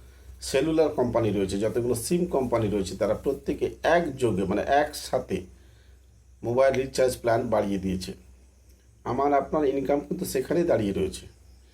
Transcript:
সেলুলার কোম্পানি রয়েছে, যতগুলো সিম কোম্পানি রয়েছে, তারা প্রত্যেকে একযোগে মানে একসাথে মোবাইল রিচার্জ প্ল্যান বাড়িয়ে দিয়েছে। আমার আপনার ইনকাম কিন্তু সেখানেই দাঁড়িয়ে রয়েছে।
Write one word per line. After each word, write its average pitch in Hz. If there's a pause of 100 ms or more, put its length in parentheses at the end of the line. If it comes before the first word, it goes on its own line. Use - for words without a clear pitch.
(400)
সেলুলার 156
কোম্পানি 117
রয়েছে, 98
যতগুলো 117
সিম 175
কোম্পানি 120
রয়েছে, 92
তারা 104
প্রত্যেকে 139 (120)
একযোগে 131
মানে 98
একসাথে - (1000)
মোবাইল 127
রিচার্জ 131
প্ল্যান 120
বাড়িয়ে 104
দিয়েছে। 92 (920)
আমার 139
আপনার 151
ইনকাম 139
কিন্তু 170
সেখানেই -
দাঁড়িয়ে 107
রয়েছে। 95 (380)